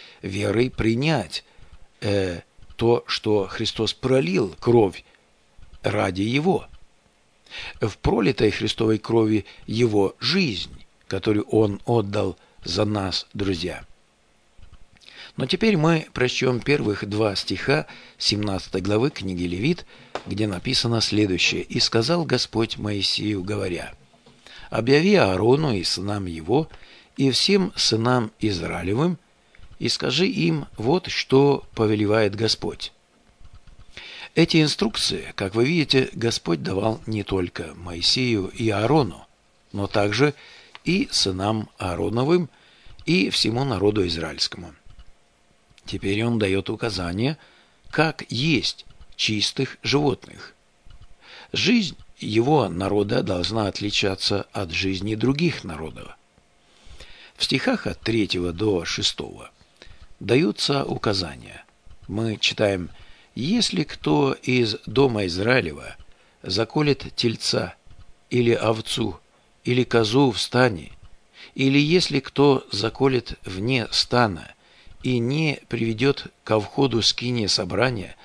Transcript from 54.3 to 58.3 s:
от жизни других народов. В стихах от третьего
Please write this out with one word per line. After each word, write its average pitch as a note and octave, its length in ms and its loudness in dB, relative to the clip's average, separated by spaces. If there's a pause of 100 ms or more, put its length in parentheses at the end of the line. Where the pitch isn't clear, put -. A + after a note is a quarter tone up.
от F#2+ 200 -6
жизни G2 440 -4
других C#3 480 0
народов. D#2+ 540 -12 (1200)
В - 80 -4
стихах F#3+ 420 -2
от F2+ 140 -8
третьего F#2+ 500 0